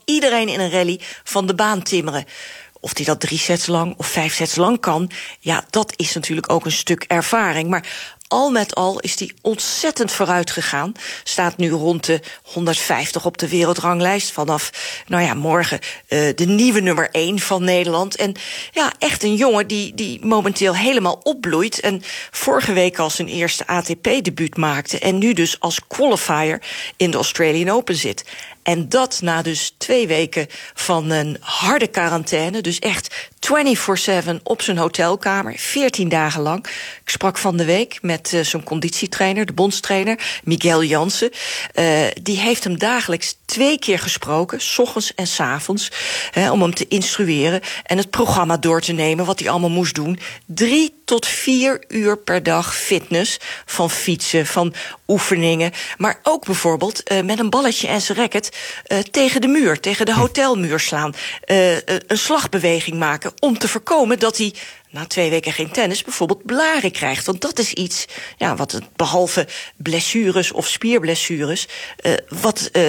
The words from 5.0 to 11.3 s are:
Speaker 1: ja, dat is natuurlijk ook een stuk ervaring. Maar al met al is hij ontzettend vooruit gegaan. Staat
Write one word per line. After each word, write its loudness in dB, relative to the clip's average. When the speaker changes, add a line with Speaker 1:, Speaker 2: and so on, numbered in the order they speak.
Speaker 1:
ja, -2
dat 0
is -2
natuurlijk -4
ook 2
een -2
stuk 0
ervaring. 0
Maar -4
al 2
met 0
al 0
is -6
hij -6
ontzettend -2
vooruit 0
gegaan. -2
Staat -2